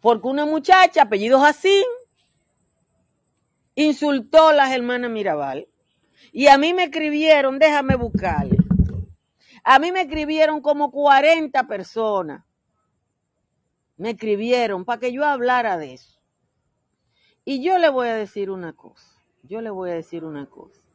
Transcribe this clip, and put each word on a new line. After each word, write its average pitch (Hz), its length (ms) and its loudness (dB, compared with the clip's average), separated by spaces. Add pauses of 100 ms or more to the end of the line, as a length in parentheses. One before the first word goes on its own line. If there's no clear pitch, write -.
porque 233 280 0
una 277 160 -2
muchacha, 320 580 4
apellido 220 380 2
Jacín, 294 440 2 (1900)
insultó 294 720 2
a 311 40 4
las 269 200 2
hermanas 247 380 -4
Mirabal. 156 580 -6 (640)
Y 277 160 2
a 277 100 8
mí 330 160 0
me 370 100 0
escribieron, 294 760 0
déjame 294 380 2
buscarle. 196 600 -4 (1080)
A 262 140 6
mí 330 120 0
me 370 120 -2
escribieron 311 580 -2
como 285 300 -2
cuarenta 285 760 2
personas. 202 760 -6 (1500)
Me 208 140 -8
escribieron 220 760 -2
pa' 233 160 -6
que 247 120 -6
yo 269 120 -4
hablara 247 540 -2
de 139 160 -12
eso. - 260 -20 (1200)
Y 262 180 -8
yo 359 160 0
le 330 100 2
voy 254 200 -2
a 226 60 -4
decir 202 360 -8
una 180 240 -12
cosa, - 480 -20 (200)
yo 190 200 -14
le 220 80 -12
voy 185 200 -10
a 175 40 -6
decir 165 300 -12
una 147 220 -12
cosa. - 340 -20 (140)